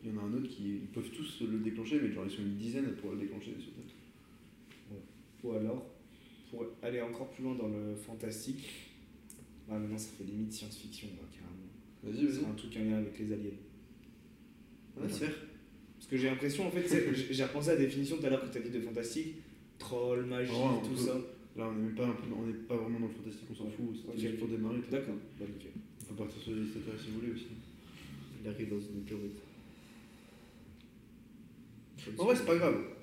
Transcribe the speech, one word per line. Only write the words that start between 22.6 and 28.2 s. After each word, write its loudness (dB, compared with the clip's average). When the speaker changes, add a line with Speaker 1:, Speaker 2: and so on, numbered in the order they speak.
Speaker 1:
pas 2
vraiment 2
dans 2
le -2
fantastique, -8
on -6
s'en -6
Speaker 2:
Ouais. -2
Speaker 1:
fout, -2
c'était -8
Speaker 2:
Ok. -2
Speaker 1:
juste 0
pour -2
démarrer, 2
quoi. 0
Speaker 2:
D'accord, -2
bah -4
nickel. -10
Speaker 1:
On -8
peut -4
partir -6
sur -4
les 0
extraterrestres -4
si -8
vous -2
voulez -2
aussi. -6